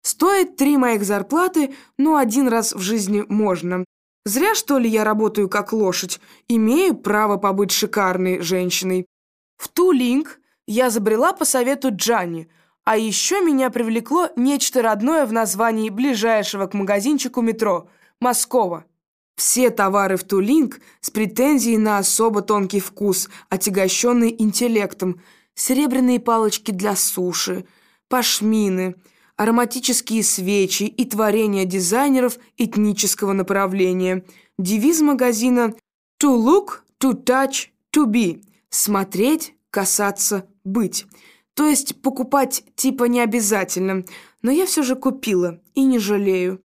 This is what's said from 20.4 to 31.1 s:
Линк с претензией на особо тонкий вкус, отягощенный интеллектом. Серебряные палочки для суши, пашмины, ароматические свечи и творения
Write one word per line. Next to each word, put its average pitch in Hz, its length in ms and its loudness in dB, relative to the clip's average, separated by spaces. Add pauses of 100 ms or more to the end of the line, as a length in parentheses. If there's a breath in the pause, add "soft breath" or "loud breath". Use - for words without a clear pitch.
Линк 262 380 2 (200 soft breath)
с - 100 -10
претензией 226 680 0
на 214 200 2
особо 208 440 0
тонкий 202 400 0
вкус, - 480 -4 (200 loud breath)
отягощенный 226 880 0
интеллектом. 202 840 -2 (340 soft breath)
Серебряные 254 640 0
палочки 226 520 0
для 196 240 -2
суши, 185 680 -4 (440 soft breath)
пашмины, 208 840 0 (420 soft breath)
ароматические 233 840 0
свечи 196 640 0
и 214 220 -2
творения 208 580 0